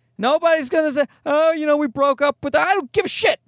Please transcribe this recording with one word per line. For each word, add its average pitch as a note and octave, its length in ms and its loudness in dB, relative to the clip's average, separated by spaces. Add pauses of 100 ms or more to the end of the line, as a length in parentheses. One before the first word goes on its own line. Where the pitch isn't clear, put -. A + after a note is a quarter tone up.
(160)
Nobody's D#4 540 0
gonna D#4 200 0
say, C4+ 140 0 (220)
"Oh, D#4 260 2
you D4+ 140 -4
know, D4 100 2
we D4 100 0
broke C#4 360 -2
up D4 200 0
with," C#4 120 -2
I E4+ 180 2
don't E4+ 200 -2
give - 120 0
a F4+ 40 -6
shit. - 400 -2